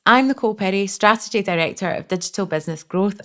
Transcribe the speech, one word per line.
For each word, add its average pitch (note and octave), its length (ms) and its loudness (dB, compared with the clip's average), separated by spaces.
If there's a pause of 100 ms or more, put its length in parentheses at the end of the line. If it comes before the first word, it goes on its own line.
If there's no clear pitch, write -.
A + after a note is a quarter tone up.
I'm C4 220 6
Nicole A#3+ 260 0
Perry, G3 320 -2
Strategy G#3+ 560 0
Director E3+ 480 -2
of - 180 -6
Digital F#3 380 -4
Business D#3+ 360 -6
Growth G3 420 -2